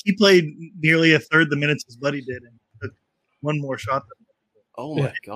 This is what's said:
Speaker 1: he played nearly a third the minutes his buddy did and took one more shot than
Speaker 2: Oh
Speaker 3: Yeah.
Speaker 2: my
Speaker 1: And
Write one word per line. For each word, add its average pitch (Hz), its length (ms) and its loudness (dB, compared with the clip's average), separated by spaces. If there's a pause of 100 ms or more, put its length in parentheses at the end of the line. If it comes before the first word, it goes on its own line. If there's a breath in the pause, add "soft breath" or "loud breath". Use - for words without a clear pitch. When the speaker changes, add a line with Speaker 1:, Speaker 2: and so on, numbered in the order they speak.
Speaker 1:
he 202 100 0
played 190 300 4 (340)
nearly 160 340 4
a 147 60 4
third 156 300 0
the 147 60 -2
minutes 147 300 -2
his 117 120 -20
buddy 139 240 -4
did 123 220 -12
and 117 160 -20 (220)
took 101 100 -10 (500)
one 147 180 -4
more 135 180 -6
shot 135 260 -4
than - 220 -20 (520)
Speaker 2:
Oh 147 180 -8
Speaker 3:
Yeah. 143 80 0
Speaker 2:
my 131 60 0
Speaker 1:
And - 60 -12 (200)